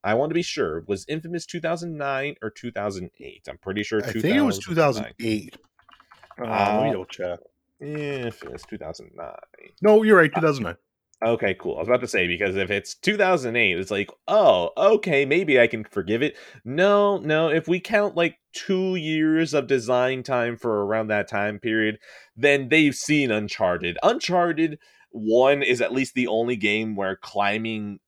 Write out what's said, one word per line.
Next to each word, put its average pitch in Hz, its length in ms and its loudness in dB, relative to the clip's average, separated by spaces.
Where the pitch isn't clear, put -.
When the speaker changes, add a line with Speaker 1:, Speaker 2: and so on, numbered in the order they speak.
Speaker 1:
I 104 100 0
want 139 160 0
to 160 60 -4
be 175 80 0
sure. 82 440 -4
Was 98 220 -4
Infamous 165 380 -8
two 175 120 -10
thousand 165 380 -6
nine 139 460 -4
or 110 80 -6
two - 180 -12
thousand 101 400 -6
eight? - 300 -18
I'm 67 80 -14
pretty 98 240 -6
sure 104 240 -2
Speaker 2:
I 113 60 -6
think 110 140 -2
it 247 160 2
was 233 180 0
Speaker 1:
two 175 160 -8
thousand 135 300 2
nine. 117 120 -16
Speaker 2:
two 117 80 -10
thousand 113 80 0
eight. - 140 -20
Uh, 123 40 -10
let 110 80 2
me 113 60 2
Speaker 1:
Uh, - 20 0
Speaker 2:
double 92 140 -6
check. 87 340 -8
Speaker 1:
Infamous 143 880 -8
two 107 80 -10
thousand - 380 -14
nine. - 180 -14
Speaker 2:
No, 214 220 6
you're 214 140 8
right, 156 140 6
two 170 100 -2
thousand 139 240 0
nine. 85 120 -6
Speaker 1:
Okay, 113 300 0
cool. - 220 -6
I - 20 -10
was 92 80 -4
about 120 140 2
to 120 60 -8
say, 92 200 0
because 92 280 -2
if 98 140 -2
it's 101 240 -4
two - 240 -2
thousand 165 380 0
eight, 95 240 2
it's 95 100 -8
like, 101 220 -4
"Oh, 127 500 4
okay, 196 480 4
maybe 143 340 4
I 120 60 8
can 113 180 -4
forgive 104 380 -2
it." 147 160 -2
No, 202 540 2
no, 156 320 0
if 156 180 0
we 180 120 0
count, 208 360 0
like, 170 220 0
two 185 420 -2
years 156 600 0
of 139 100 2
design 127 560 0
time 120 340 -2
for 107 300 -2
around 107 220 -2
that 104 200 0
time 104 300 -4
period, 110 400 0
then 139 320 2
they've 151 240 4
seen 143 380 0
Uncharted. 90 720 -2
Uncharted 170 720 0
one 123 540 2
is 123 180 0
at 98 120 -2
least 131 200 -2
the 123 140 0
only 113 300 0
game 107 380 0
where 95 200 -4
climbing 104 920 -4